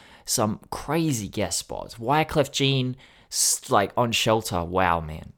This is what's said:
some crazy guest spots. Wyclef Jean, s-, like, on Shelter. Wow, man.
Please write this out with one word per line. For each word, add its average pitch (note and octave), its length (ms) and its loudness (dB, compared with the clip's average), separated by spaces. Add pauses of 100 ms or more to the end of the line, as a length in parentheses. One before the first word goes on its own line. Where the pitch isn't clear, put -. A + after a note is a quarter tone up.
(240)
some G#2+ 360 0 (100)
crazy C#3+ 580 -2
guest F#2 300 -4
spots. - 380 -10
Wyclef C#3+ 560 0
Jean, C3+ 420 0 (380)
s-, - 360 0
like, G#2 280 4
on A#2 160 2
Shelter. A2 500 2
Wow, F2 380 2
man. D#2+ 380 -12